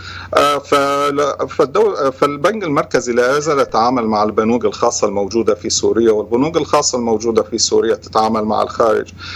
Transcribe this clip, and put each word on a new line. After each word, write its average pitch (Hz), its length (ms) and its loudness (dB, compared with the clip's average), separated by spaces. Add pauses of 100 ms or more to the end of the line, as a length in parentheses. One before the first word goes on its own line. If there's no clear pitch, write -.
(340)
آه، 143 240 4
فل-، 143 920 0
فالدول-، 151 640 0
فالبنك 147 520 0
المركزي 143 480 0
لا 123 260 2
يزال 147 200 0
يتعامل 120 480 0
مع 107 160 0
البنوك 110 420 2
الخاصة 117 420 0
الموجودة 101 480 0
في 110 160 -8
سوريا، 110 420 2
والبنوك 120 440 0
الخاصة 147 420 0
الموجودة 113 440 0
في 107 160 -4
سوريا 107 360 2
تتعامل 110 500 -2
مع 104 180 -2
الخارج. 107 460 0 (280)